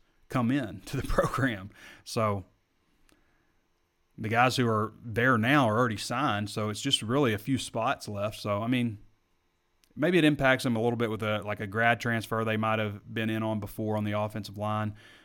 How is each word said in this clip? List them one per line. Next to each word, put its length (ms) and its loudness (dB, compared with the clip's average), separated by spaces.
come 220 0
in 360 -2
to 100 -6
the 60 -4
<laughs> 40 -6
program. 640 0
So 420 -2
the 100 -8
guys 280 4
who 100 4
are 280 0
there 340 2
now 300 4
are 100 2
already 200 0
signed, 520 -2
so 200 -4
it's 100 -6
just 220 0
really 320 2
a 40 -4
few 200 -2
spots 500 -4
left. 320 -6
So, 220 -2
I 40 -4
mean, 320 -2
maybe 220 2
it 60 6
impacts 380 4
them 140 0
a 60 0
little 140 2
bit 140 0
with 120 -4
a, 220 0
like, 160 -6
a 60 -6
grad 340 2
transfer 440 -2
they 120 0
might 220 0
have 340 -6
been 180 -2
in 120 -2
on 180 -2
before 360 -4
on 80 -2
the 140 -2
offensive 400 -6
line. 360 -2